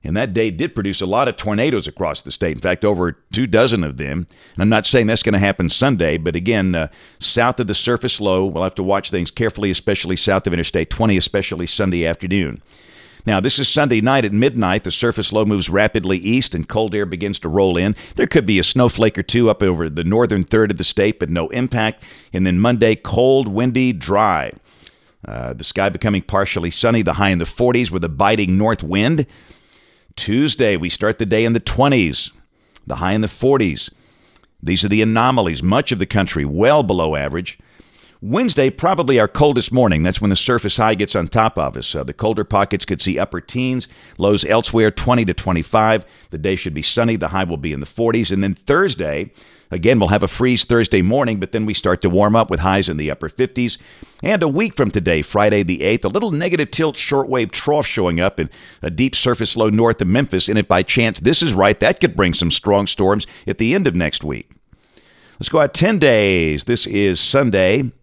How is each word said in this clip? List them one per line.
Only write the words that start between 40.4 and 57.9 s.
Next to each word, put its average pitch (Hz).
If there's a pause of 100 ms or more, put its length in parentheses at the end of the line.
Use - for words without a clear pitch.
high 110
gets 98
on 87
top 110
of 69
us. -
Uh, 71
the 64
colder 107
pockets 98
could -
see 92
upper 90
teens, 127 (300)
lows 101
elsewhere 110
twenty 123
to 90
twenty-five. 104 (240)
The 80
day 95
should 90
be 78
sunny. 117
The 85
high 95
will 85
be 76
in 69
the 69
forties. 113
And 98
then 98
Thursday, 101 (400)
again, 90
we'll 95
have 101
a 98
freeze 127
Thursday 113
morning, 113
but 92
then 107
we 104
start 92
to 98
warm 104
up 113
with 85
highs 95
in 80
the 76
upper 78
fifties. 123 (460)
And 196
a 156
week 185
from 113
today, 85
Friday 104
the 85
eighth, 104
a -
little 208
negative 165
tilt 156
shortwave 131
trough 147
showing 87